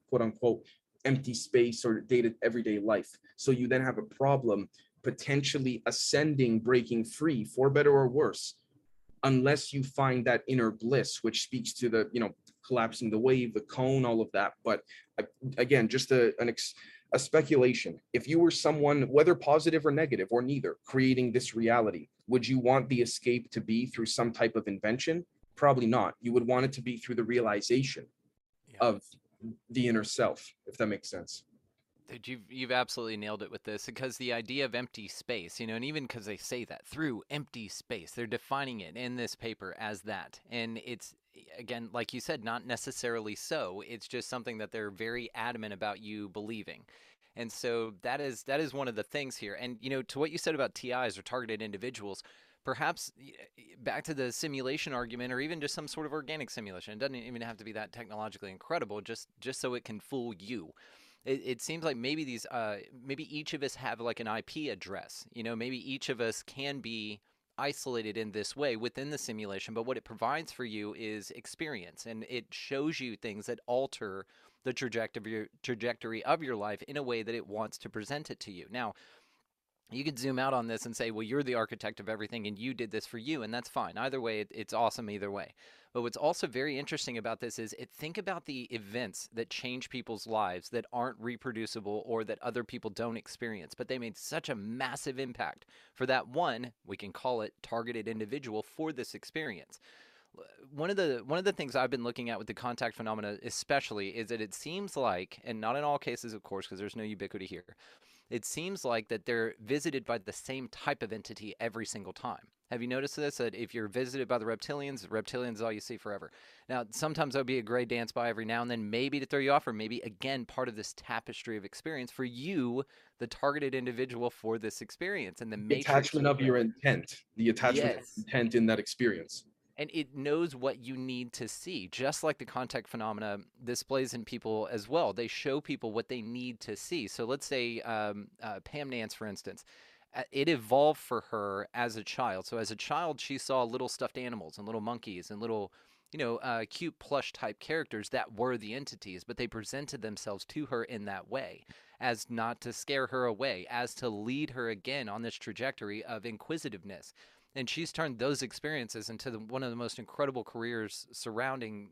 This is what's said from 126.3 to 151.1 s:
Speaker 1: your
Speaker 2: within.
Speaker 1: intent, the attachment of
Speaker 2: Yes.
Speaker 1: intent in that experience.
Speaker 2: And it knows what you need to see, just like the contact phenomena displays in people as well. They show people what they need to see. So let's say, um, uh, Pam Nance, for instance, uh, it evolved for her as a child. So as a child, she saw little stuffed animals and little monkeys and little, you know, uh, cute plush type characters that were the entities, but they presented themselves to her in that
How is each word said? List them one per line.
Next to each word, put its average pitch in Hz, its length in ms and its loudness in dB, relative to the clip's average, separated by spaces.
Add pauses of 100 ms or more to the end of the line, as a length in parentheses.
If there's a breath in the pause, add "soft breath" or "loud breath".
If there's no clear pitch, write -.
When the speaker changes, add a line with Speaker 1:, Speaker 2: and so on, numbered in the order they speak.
Speaker 1:
your 131 140 6
Speaker 2:
within. 113 180 4 (100)
Speaker 1:
intent, 131 320 4 (220)
the 113 100 4
attachment 127 440 6
of 104 40 -2
Speaker 2:
Yes. - 220 -12
Speaker 1:
intent 117 380 2
in 113 100 8
that 110 120 8
experience. 104 680 -2 (340)
Speaker 2:
And 151 140 -6
it 143 220 -4
knows 147 400 0
what 127 240 -2
you 127 180 -10
need 127 360 -6
to 117 140 -6
see, 120 400 -8
just 135 360 0
like 156 160 0
the 123 60 -10
contact 127 420 -6
phenomena 107 500 -4 (260)
displays 123 520 -2
in 117 100 -8
people 110 460 -2
as 107 180 -4
well. 139 240 4
They 117 140 -2
show 143 340 -2
people 123 300 -4
what 113 180 -2
they 123 140 -4
need 120 380 -6
to 107 140 -8
see. 139 320 -4
So - 180 -4
let's 135 200 -2
say, 120 360 0
um, 104 460 -2 (140)
uh, 104 200 -6
Pam 147 280 -8
Nance, 117 240 -4
for 110 140 -8
instance, 95 360 -10 (520 soft breath)
uh, 131 160 -4
it 139 180 2
evolved 139 500 6
for 113 300 -2
her 101 460 -2
as 120 200 0
a 110 80 -6
child. 98 440 -2
So 117 100 -4
as 110 140 -2
a 110 40 -6
child, 151 460 -2
she 139 160 -6
saw 131 240 2
little 123 260 0
stuffed - 300 -4
animals 117 400 -8
and 104 80 -12
little 110 160 -4
monkeys 107 480 -6
and 104 100 -10
little, 107 320 -2 (400 soft breath)
you 151 60 -10
know, 117 200 0
uh, 117 300 -2
cute - 300 -8
plush - 340 -2
type - 280 -6
characters 131 500 -4
that 117 240 -2
were 120 240 0
the 107 160 -8
entities, 107 500 -10
but 117 140 -8
they 123 100 -2
presented 131 540 -8
themselves 104 440 -6
to 151 200 -6
her 120 200 -2
in 104 200 -8
that 92 240 -8